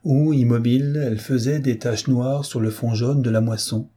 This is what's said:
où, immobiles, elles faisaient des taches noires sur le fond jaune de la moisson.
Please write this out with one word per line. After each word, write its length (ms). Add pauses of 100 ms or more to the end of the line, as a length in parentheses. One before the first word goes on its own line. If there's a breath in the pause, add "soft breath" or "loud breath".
où, 300
immobiles, 680
elles 140
faisaient 420
des 200
taches 280
noires 380
sur 140
le 100
fond 240
jaune 300
de 80
la 100
moisson. 560